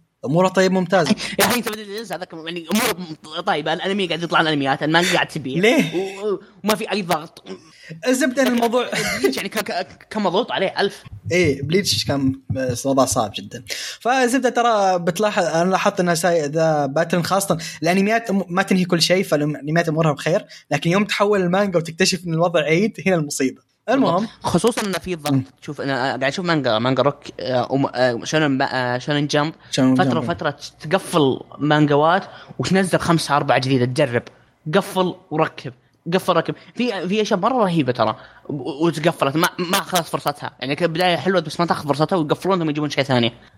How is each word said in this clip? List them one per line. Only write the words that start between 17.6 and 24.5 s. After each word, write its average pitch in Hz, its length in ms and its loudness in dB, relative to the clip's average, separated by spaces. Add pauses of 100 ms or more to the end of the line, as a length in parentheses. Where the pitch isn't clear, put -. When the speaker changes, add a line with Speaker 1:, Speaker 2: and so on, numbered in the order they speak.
Speaker 1:
الأنميات 196 480 2
م-، 196 180 0
ما 190 140 0
تنهي 185 220 2
كل 175 160 2
شيء، 185 220 4
فالأنميات 156 640 0
أمورها 156 220 2
بخير، 160 340 -2 (260)
لكن 170 200 0
يوم 202 140 2
تحول 202 360 2
المانجا 180 360 2
وتكتشف 165 500 -2
إن 165 60 -2
الوضع 165 260 2
عيد، 160 460 0
هنا 190 100 2
المصيبة. 143 540 -2 (200)
المهم. 220 380 2 (140)
Speaker 2:
خصوصا 220 460 0